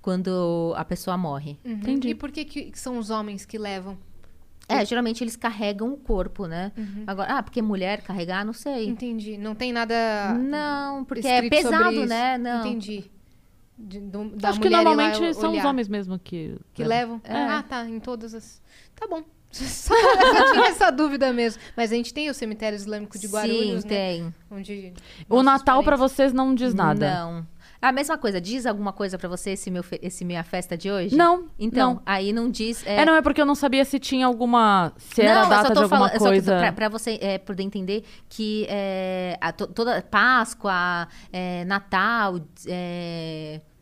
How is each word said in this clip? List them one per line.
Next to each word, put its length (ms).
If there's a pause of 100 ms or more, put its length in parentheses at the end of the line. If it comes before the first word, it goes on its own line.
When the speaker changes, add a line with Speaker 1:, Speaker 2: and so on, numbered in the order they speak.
Speaker 1:
quando 720
a 80
pessoa 340
morre. 460
Speaker 2:
Uhum. 80
Speaker 3:
Entendi. 380
Speaker 2:
E 60
por 160
que 120
que 320
são 220
os 120
homens 360
que 120
levam? 400 (720)
Speaker 1:
É, 140
geralmente 400
eles 140
carregam 560
o 40
corpo, 480
né? 320
Speaker 2:
Uhum. 300
Speaker 1:
Agora, 300
ah, 60
porque 180
mulher 400
carregar, 420
não 80
sei. 380
Speaker 2:
Entendi. 480
Não 180
tem 160
nada 680
Speaker 1:
Não, 680
porque 200
é 100
Speaker 2:
escrito 260
sobre 160
Speaker 1:
pesado, 180
Speaker 2:
isso. 100
Speaker 1:
né? 320
Não. 220
Speaker 2:
Entendi. 460 (760)
De, 220
do, 340
da 140
Speaker 3:
Acho 100
que 80
Speaker 2:
mulher 140
ir 20
lá 120
Speaker 3:
normalmente 400
são 160
os 80
Speaker 2:
olhar. 80
Speaker 3:
homens 200
mesmo 320
que 380 (160)
Speaker 2:
Que 100
Speaker 3:
levam. 400
Speaker 2:
levam? 220
Speaker 1:
É. 40
Speaker 2:
Ah, 140
tá. 240
Em 140
todas 320
as. 280 (320)
Tá 140
bom. 160 (120)
<laughs> 140
Só, 460
eu 400
só 180
tinha 140
essa 240
dúvida 400
mesmo. 300 (140)
Mas 180
a 20
gente 180
tem 160
o 40
cemitério 420
islâmico 420
de 100
Guarulhos, 560
Speaker 1:
Sim, 40
Speaker 2:
né? 80
Speaker 1:
tem. 400 (160)
Speaker 2:
Onde 420 (360)
Speaker 3:
O 120
Speaker 2:
nossos 40
Speaker 3:
Natal 360
pra 140
Speaker 2:
parentes 220
Speaker 3:
vocês 160
não 200
diz 200
nada? 360 (120)
Speaker 1:
Não. 260 (340)
A 100
mesma 260
coisa, 240
diz 240
alguma 260
coisa 280
pra 100
você 220
esse 200
meu 120
fe-, 180
esse 240
minha 180
festa 320
de 160
hoje? 240
Speaker 3:
Não, 300 (140)
Speaker 1:
Então, 340
Speaker 3:
não. 140
Speaker 1:
aí 260
não 160
diz, 360
é 160
Speaker 3:
É... 40
não, 100
é 60
porque 180
eu 60
não 80
sabia 320
se 140
tinha 260
alguma, 720
se 240
era 140
Speaker 1:
Não, 80
eu 60
Speaker 3:
data 120
Speaker 1:
só 60
tô 80
Speaker 3:
de 80
alguma 140 (120)
Speaker 1:
falando, 40
eu 60
só 60
tô 60
Speaker 3:
coisa. 260
Speaker 1:
pra, 160
pra 160
você, 320
é, 160
poder 240
entender 420 (240)
que, 400
é, 720
a 120
to-, 160
toda 340
Páscoa, 1040 (240)
é, 340
Natal, 720 (260)
é, 960 (200)